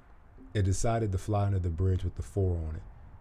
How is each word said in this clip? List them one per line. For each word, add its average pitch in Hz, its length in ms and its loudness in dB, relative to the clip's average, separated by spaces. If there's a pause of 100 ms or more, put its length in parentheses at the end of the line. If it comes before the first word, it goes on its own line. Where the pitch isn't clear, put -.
(540)
It 104 100 2
decided 113 480 2
to 92 60 0
fly 101 280 2
under 101 140 2
the 87 100 0
bridge 92 340 2
with 87 120 -2
the 92 80 -6
four 92 340 0
on 78 180 -4
it, 87 60 -8 (400)